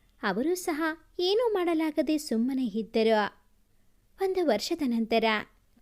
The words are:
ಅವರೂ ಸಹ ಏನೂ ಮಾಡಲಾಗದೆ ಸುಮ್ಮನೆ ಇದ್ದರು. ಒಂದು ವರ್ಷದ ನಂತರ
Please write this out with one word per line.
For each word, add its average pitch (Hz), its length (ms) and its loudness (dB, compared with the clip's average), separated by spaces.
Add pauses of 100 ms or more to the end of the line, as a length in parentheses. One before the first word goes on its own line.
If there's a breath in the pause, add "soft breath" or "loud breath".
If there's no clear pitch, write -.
(240)
ಅವರೂ 240 320 0
ಸಹ 330 280 -4 (360)
ಏನೂ 415 340 2
ಮಾಡಲಾಗದೆ 320 640 0
ಸುಮ್ಮನೆ 262 480 -2
ಇದ್ದರು. 220 800 0 (760)
ಒಂದು 381 240 0
ವರ್ಷದ 277 400 0
ನಂತರ 226 400 2 (560)